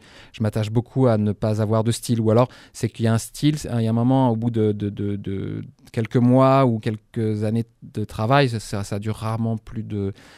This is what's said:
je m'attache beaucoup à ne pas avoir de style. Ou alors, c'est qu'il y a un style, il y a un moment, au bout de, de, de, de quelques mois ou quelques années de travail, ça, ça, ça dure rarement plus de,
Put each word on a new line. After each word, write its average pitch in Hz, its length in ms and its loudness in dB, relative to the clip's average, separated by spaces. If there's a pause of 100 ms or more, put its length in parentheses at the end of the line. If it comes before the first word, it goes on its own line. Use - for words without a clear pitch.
(320)
je - 100 -8
m'attache 107 280 -2
beaucoup 120 380 0
à 113 100 4
ne 104 140 0
pas 110 280 -2
avoir 110 240 0
de 113 80 2
style. 113 300 -2
Ou 110 80 2
alors, 120 180 4 (240)
c'est - 160 -6
qu'il - 160 -4
y 113 40 2
a 113 40 4
un 113 60 2
style, - 460 -2
il 117 180 -2
y 113 40 0
a 113 40 0
un - 20 0
moment, 127 380 2
au 113 60 0
bout 117 140 -2
de, 107 220 2
de, 104 160 -4
de, 104 280 -4
de 101 460 -8 (300)
quelques 117 240 -4
mois 131 480 6
ou 113 140 2
quelques 107 680 -4
années 113 220 -2 (160)
de - 220 -8
travail, 127 440 2
ça, 113 120 -4
ça, 101 220 -8
ça 101 160 -6
dure 104 180 -6
rarement 113 420 -4
plus - 240 -10
de, 101 320 -4 (240)